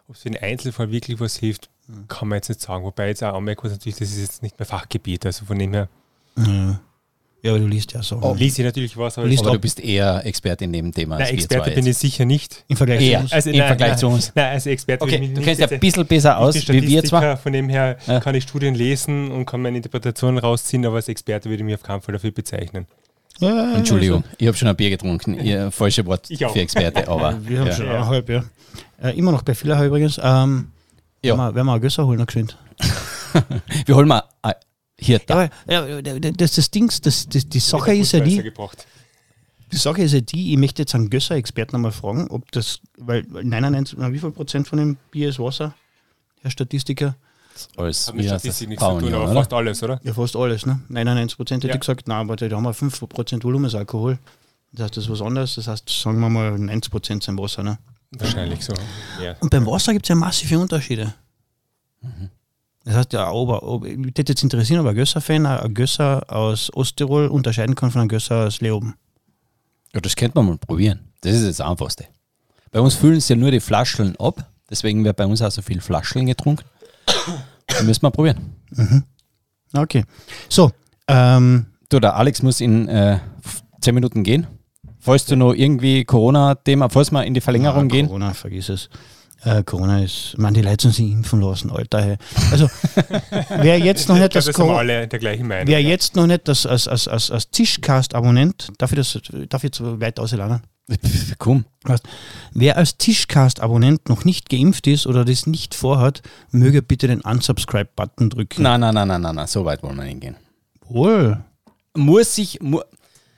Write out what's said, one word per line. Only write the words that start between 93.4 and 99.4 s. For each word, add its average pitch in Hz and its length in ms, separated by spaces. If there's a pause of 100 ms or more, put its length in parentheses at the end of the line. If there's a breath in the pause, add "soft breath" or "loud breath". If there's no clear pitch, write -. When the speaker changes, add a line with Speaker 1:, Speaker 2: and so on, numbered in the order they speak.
Speaker 2:
wer 160 280
jetzt 190 300
noch 185 80
nicht 190 80
Speaker 1:
Ich 185 60
glaub, 160 140
Speaker 2:
das - 20
Speaker 1:
das 147 100
sind 170 100
wir 139 60
Speaker 2:
Co-, 120 60
Speaker 1:
alle 117 280
der 117 120
gleichen 113 280
Meinung, 95 200
Speaker 2:
wer 151 140
Speaker 1:
ja. 147 100
Speaker 2:
jetzt - 260
noch 170 100
nicht 170 220
das 139 160
als, 123 240
als, - 180
als, - 240
als 117 200
Tischcast-Abonnent, 131 1300
darf 131 140
ich 156 40
das, 131 220 (320)